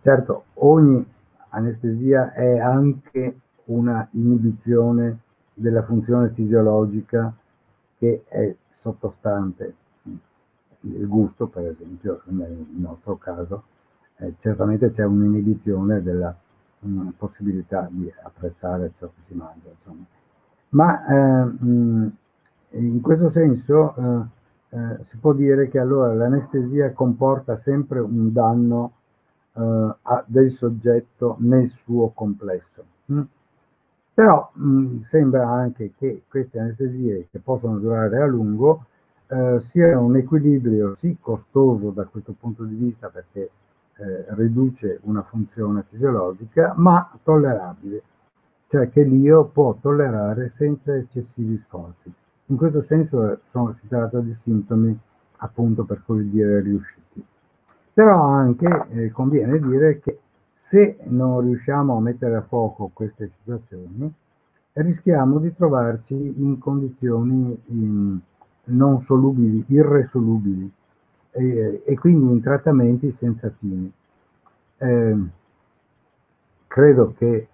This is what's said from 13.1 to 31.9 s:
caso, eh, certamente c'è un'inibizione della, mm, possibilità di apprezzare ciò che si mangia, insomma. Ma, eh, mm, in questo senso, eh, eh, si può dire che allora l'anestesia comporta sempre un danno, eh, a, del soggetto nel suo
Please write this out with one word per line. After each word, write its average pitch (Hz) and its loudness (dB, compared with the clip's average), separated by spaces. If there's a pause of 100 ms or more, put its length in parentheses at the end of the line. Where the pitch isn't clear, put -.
caso, 87 -12 (540)
eh, 90 -12
certamente 107 0
c'è 110 -2
un'inibizione 104 0
della, 87 -4 (520)
mm, 95 -8
possibilità 95 -8
di 90 -10 (100)
apprezzare 90 -10
ciò 87 -18
che - -20
si 90 -20
mangia, 82 -16
insomma. 82 -20 (680)
Ma, 160 2
eh, 135 4 (200)
mm, 117 0 (640)
in 117 -4
questo 160 2
senso, 151 2
eh, 120 -4 (340)
eh, 117 -8 (100)
si - -20
può 147 2
dire 139 2
che 131 -2
allora 127 0
l'anestesia 131 -2
comporta 131 -2
sempre 139 -2
un 113 -2
danno, 120 0 (640)
eh, 113 -2
a, 120 -4
del 131 4
soggetto 120 -2
nel 123 2
suo 117 -4